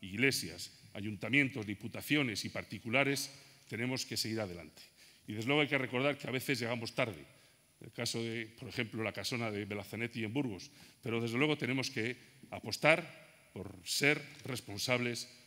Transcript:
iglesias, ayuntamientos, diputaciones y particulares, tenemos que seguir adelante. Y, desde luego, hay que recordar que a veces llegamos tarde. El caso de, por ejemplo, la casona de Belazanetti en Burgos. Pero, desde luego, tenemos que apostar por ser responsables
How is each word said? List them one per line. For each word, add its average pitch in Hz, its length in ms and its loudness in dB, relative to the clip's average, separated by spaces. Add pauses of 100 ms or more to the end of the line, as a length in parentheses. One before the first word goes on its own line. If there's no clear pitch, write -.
iglesias, 98 720 2 (220)
ayuntamientos, 110 720 2
diputaciones 110 800 0
y 110 40 -2
particulares, 120 800 0 (380)
tenemos 123 360 -2
que 113 120 -6
seguir 110 240 0
adelante. 87 420 -6 (440)
Y, 107 80 -6
desde 110 120 -2
luego, 147 160 6
hay 143 60 2
que 143 100 2
recordar 131 400 2
que - 80 -8
a 123 60 -2
veces 113 260 0
llegamos 117 360 -2
tarde. 101 300 0 (560)
El 117 120 -16
caso 117 300 -2
de, 113 240 -4 (120)
por 123 100 -10
ejemplo, 110 340 -2
la 104 100 0
casona 113 380 -2
de 104 140 0
Belazanetti 104 600 -4
en 107 80 -2
Burgos. 120 380 -2 (320)
Pero, 117 180 0
desde 117 180 0
luego, 151 180 4
tenemos 131 340 0
que 117 260 -2 (340)
apostar - 1000 0
por 95 180 -8 (140)
ser 147 360 4 (240)
responsables 120 840 0 (180)